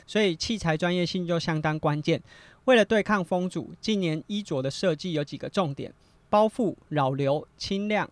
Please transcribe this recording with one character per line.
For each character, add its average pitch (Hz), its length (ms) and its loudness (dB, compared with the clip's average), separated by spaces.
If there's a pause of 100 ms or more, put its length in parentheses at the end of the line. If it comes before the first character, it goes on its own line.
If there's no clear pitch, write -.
所 214 160 0
以 185 140 2
器 220 200 -4
材 165 220 0
专 175 180 0
业 180 80 2
性 175 220 -2
就 170 140 0
相 156 200 -2
当 156 200 0
关 151 200 0
键。 160 220 0 (440)
为 254 100 6
了 208 100 6
对 214 160 2
抗 196 240 0
风 180 240 0
阻， - 220 -8 (100)
近 214 180 0
年 160 280 -2
衣 202 160 -4
着 139 180 -4
的 135 80 -2
设 170 260 0
计 170 180 -6
有 147 100 0
几 147 120 -12
个 131 140 -8
重 160 240 0
点： - 180 -12 (380)
包 208 180 6
覆、 214 280 0 (140)
扰 139 240 2
流、 139 340 0 (100)
轻 202 320 -2
量、 202 220 0